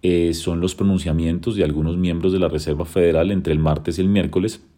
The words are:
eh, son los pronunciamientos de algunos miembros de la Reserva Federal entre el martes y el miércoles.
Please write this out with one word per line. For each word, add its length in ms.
eh, 320
son 280
los 140
pronunciamientos 800
de 100
algunos 320
miembros 340
de 80
la 80
Reserva 380
Federal 460
entre 220
el 60
martes 380
y 40
el 60
miércoles. 560